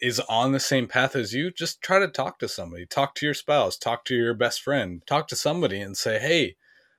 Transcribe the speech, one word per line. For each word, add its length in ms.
is 200
on 320
the 80
same 260
path 300
as 180
you, 160
just 320
try 160
to 100
talk 300
to 100
somebody. 380
Talk 300
to 100
your 80
spouse, 420
talk 300
to 80
your 180
best 300
friend, 440
talk 220
to 80
somebody 440
and 180
say, 200
"Hey, 380